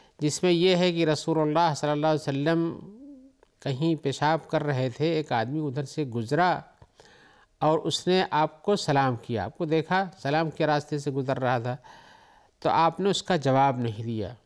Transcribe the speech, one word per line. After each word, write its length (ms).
जिसमें 300
यह 280
है 140
कि 120
रसूलुल्लाह 720
सल्लल्लाहु 360
अलैहि 100
वसल्लम 600
कहीं 340
पेशाब 540
कर 120
रहे 280
थे, 300
एक 120
आदमी 280
उधर 240
से 220
गुज़रा 580
और 200
उसने 420
आपको 540
सलाम 420
किया, 260
आपको 220
देखा, 520
सलाम 320
के 160
रास्ते 320
से 120
गुज़र 260
रहा 240
था, 180
तो 80
आपने 400
उसका 280
जवाब 440
नहीं 220
दिया। 420